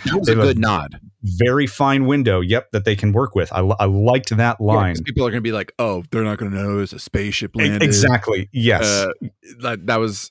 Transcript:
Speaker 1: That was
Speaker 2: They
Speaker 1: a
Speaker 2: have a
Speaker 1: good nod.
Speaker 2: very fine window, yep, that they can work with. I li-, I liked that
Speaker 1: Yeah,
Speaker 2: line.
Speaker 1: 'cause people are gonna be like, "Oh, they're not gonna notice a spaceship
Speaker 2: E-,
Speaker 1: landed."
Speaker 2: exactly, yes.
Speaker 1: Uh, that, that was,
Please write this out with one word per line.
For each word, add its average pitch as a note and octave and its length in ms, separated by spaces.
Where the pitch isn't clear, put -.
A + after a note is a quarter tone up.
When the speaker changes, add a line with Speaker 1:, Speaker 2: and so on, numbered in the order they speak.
Speaker 1:
That E3+ 140
was F#3 80
Speaker 2:
They A2+ 80
Speaker 1:
a - 20
Speaker 2:
have A2 80
a G#2+ 40
Speaker 1:
good G#2+ 100
nod. G2 420
Speaker 2:
very A#2+ 440
fine C#3 400
window, A#2+ 340
yep, G#2 320
that G2+ 120
they A2 120
can G#2 160
work B2 220
with. E2+ 180
I F#2 80
li-, F#2+ 200
I - 60
liked G#2 500
that A#2 240
Speaker 1:
Yeah, G#2 60
Speaker 2:
line. G#2 280
Speaker 1:
'cause D#2+ 80
people B2 240
are A2+ 40
gonna A#2 100
be A2 120
like, G2+ 260
"Oh, G2+ 320
they're A2+ 140
not G#2 140
gonna G2+ 180
notice G2+ 360
a - 60
spaceship - 580
Speaker 2:
E-, A2+ 80
Speaker 1:
landed." G#2 180
Speaker 2:
exactly, A2 720
yes. A2+ 320
Speaker 1:
Uh, G2 280
that, A2+ 260
that A#2 140
was, G#2+ 300